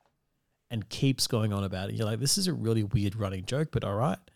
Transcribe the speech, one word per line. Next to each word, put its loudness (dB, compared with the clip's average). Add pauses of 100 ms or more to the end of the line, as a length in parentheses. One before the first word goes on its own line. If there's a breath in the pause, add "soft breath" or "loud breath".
(680)
And -4
keeps 2
going 2
on 0
about -4
it. -6
You're 0
like, -2
"This 2
is 0
a 0
really 2
weird 2
running -4
joke, -2
but 0
all -2
right." 0 (180)